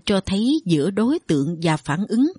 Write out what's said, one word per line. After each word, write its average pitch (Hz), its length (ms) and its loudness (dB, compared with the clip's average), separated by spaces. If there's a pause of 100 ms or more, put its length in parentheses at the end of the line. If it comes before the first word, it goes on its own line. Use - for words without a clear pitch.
cho 196 160 0
thấy 240 440 0
giữa 165 260 2
đối 233 280 0
tượng 156 420 -2
và 160 160 2
phản 170 300 -4
ứng 262 320 2